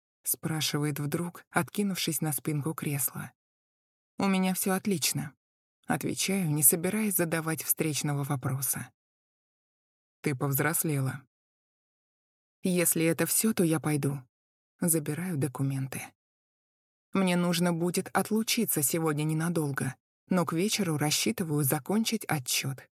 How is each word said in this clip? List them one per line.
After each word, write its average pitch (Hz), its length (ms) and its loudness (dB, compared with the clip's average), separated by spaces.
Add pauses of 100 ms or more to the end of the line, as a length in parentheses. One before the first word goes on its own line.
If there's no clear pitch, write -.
(220)
спрашивает 151 760 -2
вдруг, 165 520 -4
откинувшись 180 680 0
на 156 120 0
спинку 151 420 -2
кресла. - 580 -4 (880)
«У 196 80 2
меня 185 280 4
все 190 180 0
отлично», 180 640 -2 (520)
отвечаю, 185 640 0
не 151 120 2
собираясь 190 520 4
задавать 160 480 0
встречного 147 640 0
вопроса. 135 640 -2 (1300)
«Ты 151 120 0
повзрослела». 139 880 0 (1400)
«Если 175 420 2
это 165 220 4
все, - 260 2
то 190 120 2
я 160 160 2
пойду». 143 380 0 (640)
Забираю 160 560 0
документы. 135 680 -2 (1120)
Мне 185 240 2
нужно 175 360 2
будет 175 400 -2
отлучиться 214 680 0
сегодня 156 420 0
ненадолго, 156 680 -2 (340)
но 180 160 2
к - 80 -2
вечеру 170 460 0
рассчитываю 151 680 0
закончить 185 600 0
отчет. 135 600 -2 (100)